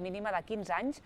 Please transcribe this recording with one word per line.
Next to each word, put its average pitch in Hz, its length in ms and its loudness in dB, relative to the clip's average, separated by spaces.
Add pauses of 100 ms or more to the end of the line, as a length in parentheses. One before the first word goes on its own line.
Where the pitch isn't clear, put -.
mínima 202 320 0
de 165 100 2
quinze 202 300 0
anys 240 320 2